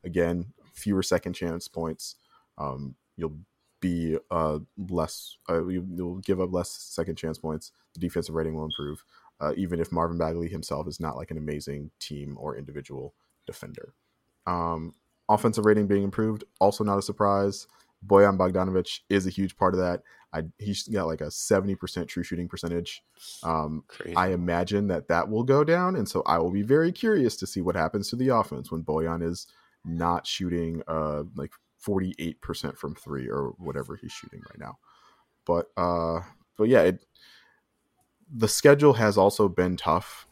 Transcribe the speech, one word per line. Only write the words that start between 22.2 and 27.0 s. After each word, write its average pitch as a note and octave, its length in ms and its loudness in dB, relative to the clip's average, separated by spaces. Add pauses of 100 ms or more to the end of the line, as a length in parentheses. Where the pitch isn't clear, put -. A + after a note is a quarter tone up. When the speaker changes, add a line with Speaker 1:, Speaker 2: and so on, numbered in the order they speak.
Speaker 1:
shooting F2 240 -4
percentage. F2 560 -6 (400)
Um, D#2 440 -2
Speaker 2:
Crazy. - 280 -10
Speaker 1:
I F#2 140 4
imagine F2+ 580 0
that F2 220 -2
that E2+ 200 2
will G#2+ 140 0
go C3+ 200 4
down, F3+ 320 2
and G#2+ 120 -2
so - 180 -2
I E2+ 140 4
will E2+ 100 2
be G2 140 0
very D#3 280 4
curious F#3 460 2